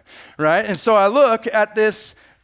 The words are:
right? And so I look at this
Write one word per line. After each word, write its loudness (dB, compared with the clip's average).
right? 0
And -6
so 0
I 4
look 2
at -2
this -4